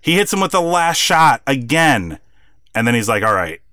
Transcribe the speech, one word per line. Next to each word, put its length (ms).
He 140
hits 160
him 80
with 120
the 100
last 360
shot 500
again. 720
And 120
then 80
he's 140
like, 140
"All 100
right 260